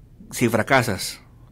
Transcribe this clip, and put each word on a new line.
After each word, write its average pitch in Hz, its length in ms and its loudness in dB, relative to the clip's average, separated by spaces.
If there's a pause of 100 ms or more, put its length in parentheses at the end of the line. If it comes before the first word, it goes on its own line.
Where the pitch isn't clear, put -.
(320)
si 120 160 0
fracasas?". 110 720 0 (320)